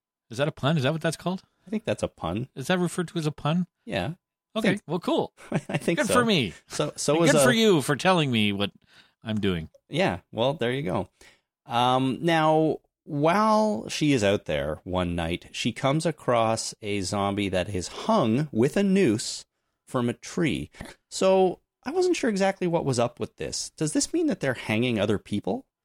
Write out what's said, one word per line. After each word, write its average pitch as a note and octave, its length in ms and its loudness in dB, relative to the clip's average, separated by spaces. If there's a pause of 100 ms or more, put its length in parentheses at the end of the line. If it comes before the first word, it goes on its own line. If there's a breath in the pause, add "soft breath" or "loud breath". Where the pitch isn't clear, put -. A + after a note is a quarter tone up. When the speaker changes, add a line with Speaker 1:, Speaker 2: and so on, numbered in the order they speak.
(300)
Speaker 1:
Is A2 80 -12
that D3 100 0
a D3+ 40 -6
pun? D3+ 240 0
Is C#3 60 0
that C3 100 2
what D#3+ 80 -4
that's E3 160 -2
called? F#3 260 -6 (240)
Speaker 2:
I F#3 40 -14
think A3 140 -6
that's - 180 -2
a - 60 0
pun. G#2 460 -6
Speaker 1:
Is C3+ 140 -10
that F3+ 100 2
referred F3 300 -2
to - 100 -6
as D3+ 80 -2
a D3+ 60 -2
pun? E3+ 340 -2 (180)
Speaker 2:
Yeah. F3+ 280 -4 (440)
Speaker 1:
Okay, A3 140 0
Speaker 2:
Think G3+ 160 -2
Speaker 1:
well, - 140 -4
cool. - 320 -2 (100)
Speaker 2:
<laughs> - 80 -14 (180)
I - 80 -4
think E3+ 220 -2
Speaker 1:
Good C#4 100 0
Speaker 2:
so. - 60 2
Speaker 1:
for B3 100 4
me. D#3 300 2 (140)
Speaker 2:
So, D3+ 280 -4
so D3 200 0
Speaker 1:
And E3+ 100 4
Speaker 2:
is D#3+ 60 6
Speaker 1:
good D#3 80 6
Speaker 2:
a C#3 40 6
Speaker 1:
for B2 80 6
you G#3+ 300 4
for C#3+ 140 0
telling E3 340 2
me G#2+ 220 2
what G2 180 -2 (520 soft breath)
I'm A2 180 -4
doing. F2+ 280 -2 (200)
Speaker 2:
Yeah, C#3+ 300 -2 (140)
well, B2 220 0
there B2 180 -2
you C3+ 100 -4
go. D3+ 260 -4 (580 soft breath)
Um, B2+ 560 2
now, D#3 560 2 (260)
while G#3+ 840 0
she D3+ 240 2
is A2+ 120 4
out G2+ 220 2
there D2+ 380 -2
one F2+ 300 -2
night, E2+ 380 -4
she - 200 -4
comes D#3+ 340 -2
across A#2 760 0
a G2+ 200 -4
zombie G2+ 480 0
that F2+ 180 0
is F#2+ 200 -6
hung D3+ 640 0
with A#2+ 240 2
a G3+ 60 2
noose F#3 640 0 (420)
from A#2+ 220 -2
a A#2 60 -2
tree. G2+ 560 -4 (400 loud breath)
So F#3+ 500 2 (240)
I B3+ 60 -8
wasn't F4+ 260 2
sure C4+ 140 -2
exactly F#3+ 360 0
what E3+ 180 0
was C3 140 -2
up A#2+ 220 0
with - 160 -8
this. - 420 -8
Does D#3 140 -2
this - 200 -2
mean E4 140 0
that C4+ 140 -2
they're C3+ 140 0
hanging A2+ 440 0
other G#2 200 2
people? F#3 460 -6 (200)